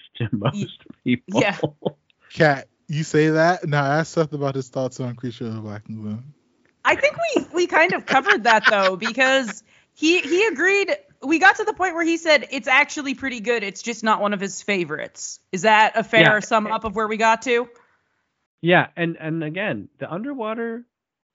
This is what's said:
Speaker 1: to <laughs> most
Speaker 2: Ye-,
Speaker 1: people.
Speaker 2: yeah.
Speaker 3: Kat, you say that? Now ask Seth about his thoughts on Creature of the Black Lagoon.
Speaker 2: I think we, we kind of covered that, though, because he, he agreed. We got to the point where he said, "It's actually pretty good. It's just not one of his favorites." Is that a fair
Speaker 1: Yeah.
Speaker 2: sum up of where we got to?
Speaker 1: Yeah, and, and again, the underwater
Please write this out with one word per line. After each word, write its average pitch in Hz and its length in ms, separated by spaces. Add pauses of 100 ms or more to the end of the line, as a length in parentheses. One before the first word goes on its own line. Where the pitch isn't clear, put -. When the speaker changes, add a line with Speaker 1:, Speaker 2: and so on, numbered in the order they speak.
(160)
Speaker 1:
to 110 120
<laughs> - 40
most 120 460 (260)
Speaker 2:
Ye-, 123 120
Speaker 1:
people. 190 240
Speaker 2:
yeah. 202 160 (760)
Speaker 3:
Kat, 143 360 (200)
you 156 160
say 156 260
that? 170 360
Now 143 180
ask 151 300
Seth 160 200
about 139 200
his 135 140
thoughts 131 320
on 123 160
Creature 120 300
of 110 80
the 110 60
Black 104 280
Lagoon. 110 460 (500)
Speaker 2:
I 302 120
think 587 200 (200)
we, 262 180
we 359 120
kind 349 280
of 269 120
covered 269 380
that, 220 240
though, 190 280
because 254 680 (320)
he, 339 260
he 339 260
agreed. 370 500 (260)
We 302 160
got 392 180
to 427 80
the 415 80
point 359 220
where 330 100
he 330 120
said, 311 340
"It's 262 160
actually 277 480
pretty 247 240
good. 226 240
It's 196 200
just 226 200
not 214 180
one 202 140
of 190 60
his 196 220
favorites." 151 760 (140)
Is 180 100
that 214 320
a 220 80
fair 220 200
Speaker 1:
Yeah. 214 180
Speaker 2:
sum 214 260
up 214 160
of 214 140
where 220 100
we 220 100
got 226 260
to? 240 260 (920)
Speaker 1:
Yeah, 160 340
and, 170 240
and 160 240
again, 156 440 (120)
the 135 120
underwater 233 720 (500)